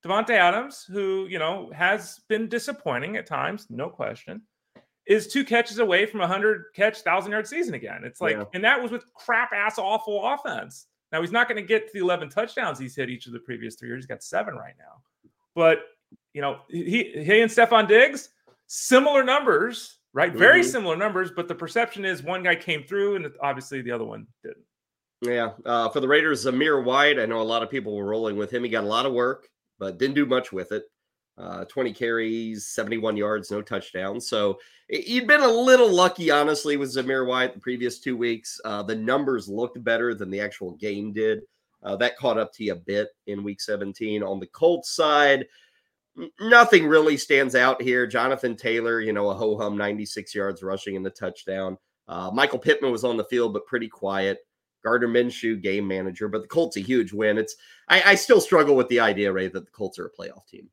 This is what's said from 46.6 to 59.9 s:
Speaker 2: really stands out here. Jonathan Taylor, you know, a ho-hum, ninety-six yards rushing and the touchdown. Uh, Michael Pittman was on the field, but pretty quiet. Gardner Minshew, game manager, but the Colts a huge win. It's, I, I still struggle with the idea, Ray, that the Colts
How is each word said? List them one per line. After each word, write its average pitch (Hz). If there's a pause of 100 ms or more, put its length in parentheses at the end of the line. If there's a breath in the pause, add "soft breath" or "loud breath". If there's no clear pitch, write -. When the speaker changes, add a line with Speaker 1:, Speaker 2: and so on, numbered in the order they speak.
Speaker 2:
really 156
stands 135
out 127
here. 123
Jonathan 123
Taylor, 113
you 107
know, 101
a 98
ho-hum, 104
ninety-six 104
yards 98
rushing 95
and 95
the 95
touchdown. 95 (300)
Uh, 90
Michael 135
Pittman 143
was 113
on 120
the 104
field, 117
but 104
pretty 117
quiet. 98 (440)
Gardner 120
Minshew, 117
game 98
manager, 95
but 104
the -
Colts 165
a 101
huge 107
win. 107
It's, 110 (340 soft breath)
I, 175
I 196
still 208
struggle 147
with 127
the 120
idea, 101
Ray, 95
that 95
the -
Colts 98